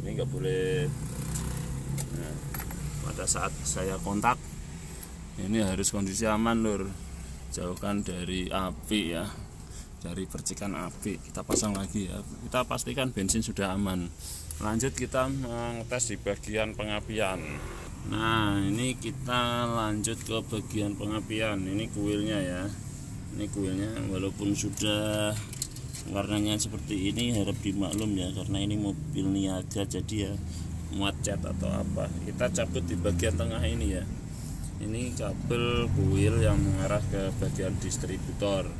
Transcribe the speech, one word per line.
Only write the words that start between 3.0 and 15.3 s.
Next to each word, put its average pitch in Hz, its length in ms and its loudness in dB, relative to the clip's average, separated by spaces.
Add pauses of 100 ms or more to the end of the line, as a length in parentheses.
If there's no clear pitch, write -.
pada - 160 -4
saat 92 400 0
saya 95 400 0
kontak, 104 320 4 (1040)
ini 104 240 2
harus 95 240 2
kondisi 101 400 0
aman 113 320 4
lur, 98 320 2 (640)
jauhkan 98 480 -2
dari 90 480 -2
api 95 480 0 (160)
ya, 82 80 -2 (800)
dari 87 240 -4
percikan 95 480 -4
api. 90 480 -4
Kita - 160 -6
pasang 104 320 2
lagi 95 400 -2
ya, 95 80 -4 (240)
kita 127 240 0
pastikan 127 480 -2
bensin 101 240 2
sudah 98 320 0
aman. 92 400 0 (480)
Lanjut 117 320 2
kita 131 400 0